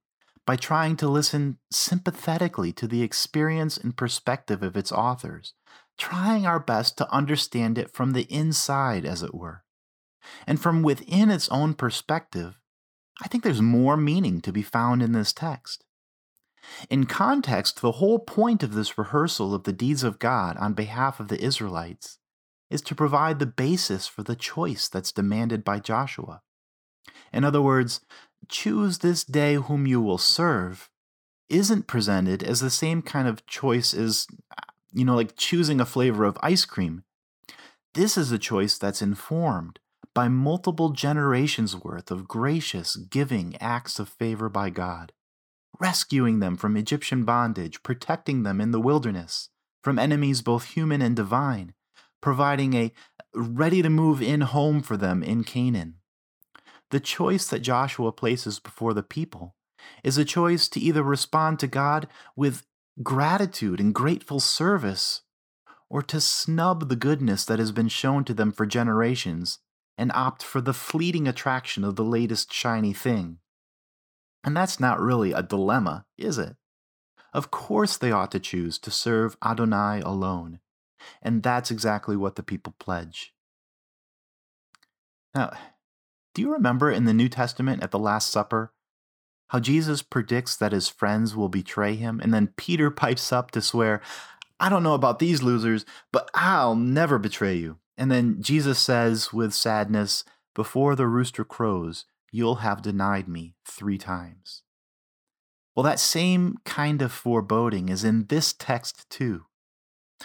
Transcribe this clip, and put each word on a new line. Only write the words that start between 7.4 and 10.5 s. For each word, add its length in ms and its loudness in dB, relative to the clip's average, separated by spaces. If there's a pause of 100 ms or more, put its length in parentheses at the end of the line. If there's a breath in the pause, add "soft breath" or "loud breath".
it 120 -4
from 220 0
the 120 0
inside, 800 0
as 180 -6
it 100 -8
were. 300 -12 (840 loud breath)
And 160 0